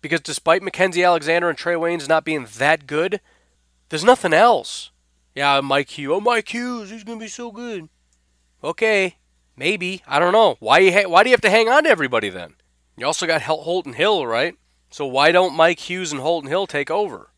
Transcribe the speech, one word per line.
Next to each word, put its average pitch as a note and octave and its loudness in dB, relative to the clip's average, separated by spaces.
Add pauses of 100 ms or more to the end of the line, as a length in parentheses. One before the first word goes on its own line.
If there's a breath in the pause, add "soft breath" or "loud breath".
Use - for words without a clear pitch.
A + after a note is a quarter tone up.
Because D#3 -4
despite D#3+ -2
Mackenzie F3+ -2
Alexander E3+ 2
and D3+ -4
Trey F3 -4
Waynes E3 -4
not D#3+ 2
being D3+ -4 (120)
that D3 0
good, E3+ -4 (680)
there's D#3+ -8
nothing A3 4
else. F3+ 2 (420)
Yeah, C#3 2
Mike C#3 -2
Hughes. C#3+ -4
Oh, G3 -2
Mike A3+ -2
Hughes, A#3+ -8
he's A3 -16
gonna A3+ -14
be A3 -14
so A#3+ -14
good. G#3 -12 (760)
Okay, G3 -2 (400)
maybe. F3+ -4
I C#3 0
don't F3 2
know. G#3 4
Why A#2 4
you F#3+ 6
ha-, G3 2
why F3 6
do B3+ 2
you B3+ 8
have - 2
to G#3 2
hang A3 4
on D4 4
to D#4+ 2
everybody B2+ 0
then? F2+ -12 (420)
You B2 -8
also E3 -4
got D#3+ 0
Hol-, D3 -4
Holton E3 -6
Hill, E3 0
right? B2 -2 (360)
So C#3+ -8
why C#3 4
don't F3+ 2
Mike E3 2
Hughes F3+ -8
and C#3 -8
Holton D3+ -4
Hill F#3 -4
take C#3+ -6
over? F3 -6